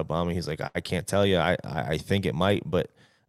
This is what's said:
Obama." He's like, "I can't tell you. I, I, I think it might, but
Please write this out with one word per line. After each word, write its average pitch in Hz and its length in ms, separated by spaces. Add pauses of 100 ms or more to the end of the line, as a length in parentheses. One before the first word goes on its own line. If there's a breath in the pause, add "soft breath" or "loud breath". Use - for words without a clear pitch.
Obama." 85 280
He's 85 160
like, 76 120 (140)
"I 87 60
can't - 260
tell 101 180
you. 98 120
I, 85 160 (100)
I, 71 180 (100)
I 78 80
think 95 280
it 69 80
might, 92 340
but 82 220 (380 soft breath)